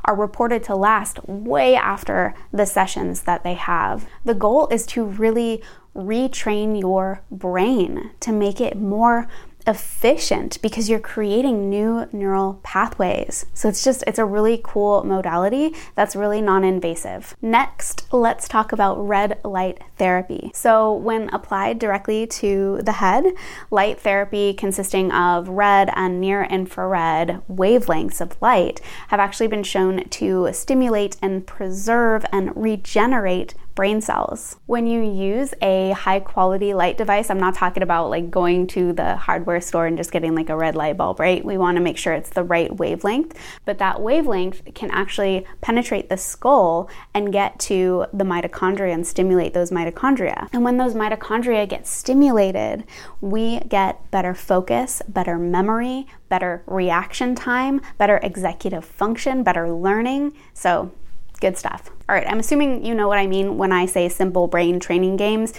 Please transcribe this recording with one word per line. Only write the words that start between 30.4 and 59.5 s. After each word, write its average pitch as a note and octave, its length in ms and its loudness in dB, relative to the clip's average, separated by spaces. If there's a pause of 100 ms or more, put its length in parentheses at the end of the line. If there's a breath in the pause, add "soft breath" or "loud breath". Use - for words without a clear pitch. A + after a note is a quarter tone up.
stimulate A3+ 680 0
and G3 240 -2
preserve G#3+ 840 2
and G3 240 0
regenerate G#3+ 1000 2 (200 soft breath)
brain G#3 260 0
cells. - 640 -4
When A#3 220 0
you A#3 160 2
use G#3 580 0
a F#3+ 300 2
high F#3+ 300 0
quality G3 520 2
light F3+ 240 2
device, G#3 320 2
I'm G3 100 0
not F#3 160 4
talking F#3 280 0
about, E3+ 260 2
like, E3+ 220 -2
going F3+ 380 2
to F3+ 260 0
the F#2 220 0
hardware E3+ 440 0
store E3+ 260 0
and E3 120 -2
just E3+ 140 -6
getting, E3 220 0
like, D#3+ 140 -2
a D#3 80 -2
red D#3+ 180 0
light D3+ 220 -2
bulb, F3+ 240 -2
right? F3+ 240 2
We F#3+ 140 -4
wanna F3 240 2
make F3 160 -2
sure E3 160 -2
it's D#3 160 -6
the F#3 120 -2
right E3+ 320 0
wavelength, G#3+ 640 -2 (280 loud breath)
but G3+ 100 -4
that F#3+ 240 -2
wavelength G#3+ 600 0 (120)
can - 180 -8
actually F#3+ 520 0 (160 loud breath)
penetrate A#3 480 -2
the F#3 80 0
skull F#3 720 2 (240 loud breath)
and G#3 180 0
get G3 300 0
to F#3 540 0
the G3 100 -2
mitochondria F#3 720 -2
and E3 120 -4
stimulate F#3 460 2
those F3 180 -2
mitochondria. F3 840 -2
And A#3+ 100 2
when B3 140 2
those B3 160 0
mitochondria G#3+ 720 0
get - 180 -8
stimulated, G#3 960 2 (360 loud breath)
we A3 400 0
get - 500 0
better F#3 220 0
focus, F#3+ 720 0
better F3 320 -2
memory, A3 680 0 (240 loud breath)
better F3+ 340 -2
reaction F#3 680 0
time, C4 480 0 (160 loud breath)
better G#3 240 4
executive F#3 640 -4
function, A#3 560 -2
better F3 280 2